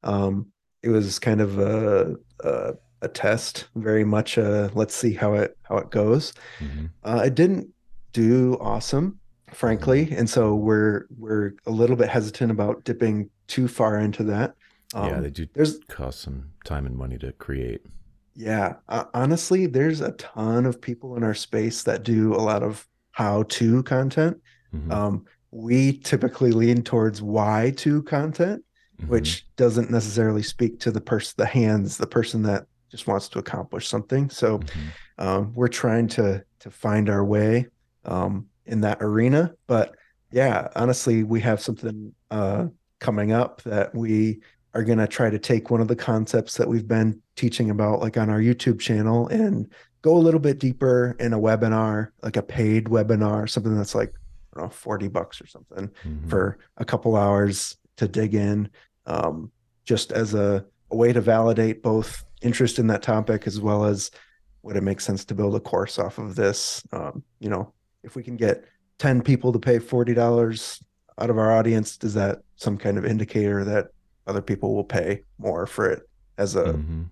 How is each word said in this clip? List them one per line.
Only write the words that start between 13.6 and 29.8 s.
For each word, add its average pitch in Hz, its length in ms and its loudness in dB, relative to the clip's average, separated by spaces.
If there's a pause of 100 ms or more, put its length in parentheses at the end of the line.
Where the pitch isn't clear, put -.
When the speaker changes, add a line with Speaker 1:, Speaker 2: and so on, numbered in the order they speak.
Speaker 1:
far 110 300 0
into 107 260 0
that. 107 300 -2 (380)
Speaker 2:
Yeah, 101 220 -4
Speaker 1:
Um, 90 80 -4
Speaker 2:
they 73 60 -6
do 76 240 -10
Speaker 1:
there's 156 340 2
Speaker 2:
cost - 340 -10
some 67 280 -12 (160)
time 71 200 -6
and 64 120 -8
money 64 220 -8
to 65 140 -10
create. 64 520 -8 (500)
Speaker 1:
Yeah. 107 400 -2 (140)
Uh, - 240 -4
honestly, 170 540 0
there's 147 340 0
a - 120 -4
ton 113 520 -2
of 120 160 -2
people 123 340 -10
in 117 80 -2
our 107 120 0
space 113 480 -4
that 110 200 -2
do 110 300 2
a 95 80 0
lot 107 220 0
of 110 240 -8 (240)
how-to 113 720 2
content. 135 540 0 (360)
Speaker 2:
Mm-hmm. 78 180 -8
Speaker 1:
Um, 104 340 -2 (260)
we 131 480 0
typically 127 520 0
lean 117 320 4
towards 110 380 0
why-to 110 840 0
content, 160 600 -2 (380)
Speaker 2:
Mm-hmm. 78 80 -8
Speaker 1:
which 87 460 0
doesn't 120 340 2